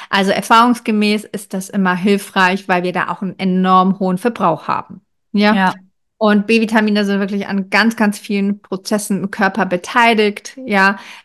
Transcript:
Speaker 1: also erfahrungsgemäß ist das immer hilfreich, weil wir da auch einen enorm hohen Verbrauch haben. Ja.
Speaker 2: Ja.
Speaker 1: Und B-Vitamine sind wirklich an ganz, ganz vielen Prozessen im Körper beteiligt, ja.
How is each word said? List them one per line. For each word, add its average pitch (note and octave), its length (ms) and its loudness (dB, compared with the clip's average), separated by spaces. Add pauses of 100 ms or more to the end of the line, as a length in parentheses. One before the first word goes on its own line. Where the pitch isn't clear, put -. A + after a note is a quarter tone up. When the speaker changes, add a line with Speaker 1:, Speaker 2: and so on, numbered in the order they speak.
(100)
Speaker 1:
also G3 220 2
erfahrungsgemäß G#3+ 920 2
ist - 300 -14
das F#3 160 -6
immer F#3 240 0
hilfreich, F#3+ 720 0
weil F3+ 160 0
wir F3+ 100 -4
da F3+ 160 -2
auch - 140 -8
einen F#3 160 -8
enorm F#3 600 2
hohen F#3 180 -2
Verbrauch G3+ 480 -2
haben. - 360 -6 (300)
Ja. G#3 220 2
Speaker 2:
Ja. F#3+ 200 0 (440)
Speaker 1:
Und G#3 280 2
B-Vitamine G#3+ 600 2
sind G3 120 0
wirklich G3+ 280 -4
an F#3+ 240 -6
ganz, A3 260 2
ganz G#3 220 0
vielen G3+ 420 -4
Prozessen F#3+ 600 -4
im G3 80 -6
Körper G3 340 0
beteiligt, G#3+ 1040 0
ja. G3+ 320 2 (260)